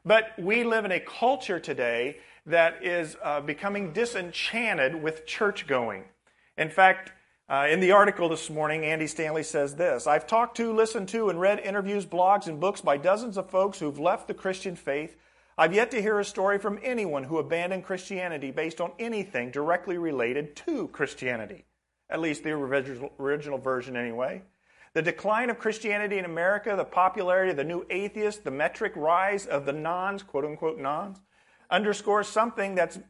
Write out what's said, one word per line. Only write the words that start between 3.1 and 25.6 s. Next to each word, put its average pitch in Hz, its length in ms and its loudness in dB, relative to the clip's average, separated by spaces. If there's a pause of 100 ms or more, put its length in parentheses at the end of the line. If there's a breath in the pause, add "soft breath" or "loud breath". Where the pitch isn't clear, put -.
uh, 147 200 -2
becoming 190 500 -4
disenchanted 185 1120 -2
with 156 240 -4
church - 420 -2
going. 113 400 0 (480 soft breath)
In 156 140 -2
fact, 185 420 6 (340 soft breath)
uh, 139 240 2
in 165 100 4
the 185 120 6
article 196 360 8
this 160 200 -4
morning, 151 380 -2
Andy 160 200 0
Stanley 156 360 -2
says 143 340 -2
this, 147 300 0
"I've 151 200 4
talked 233 300 2
to, 233 160 -2
listened 220 380 0
to, 226 180 0
and 170 100 0
read 202 220 4
interviews, 202 460 -2
blogs, 185 400 4
and 156 120 -6
books 190 220 0
by 143 160 4
dozens 196 400 0
of 190 140 -6
folks 190 300 0
who've 143 180 -4
left 180 300 0
the 214 60 -6
Christian 185 420 -6
faith. 151 380 -4 (440 soft breath)
I've 165 160 6
yet 226 160 4
to 254 100 -2
hear 208 180 2
a 202 60 0
story 202 340 0
from 202 240 -4
anyone 196 420 -2
who 160 140 -2
abandoned 170 460 -2
Christianity 180 680 -6
based 160 300 -4
on 175 180 -4
anything 190 520 -4
directly 175 480 0
related 147 580 -2
to 254 320 -4
Christianity, 117 800 -6 (420)
at 160 120 -4
least 156 240 -2
the 151 80 -2
original, 135 640 -4
original 143 400 -2
version 131 360 -2
anyway. 120 480 -4 (520 soft breath)
The 160 80 2
decline 214 480 0
of 233 80 -4
Christianity 208 580 -2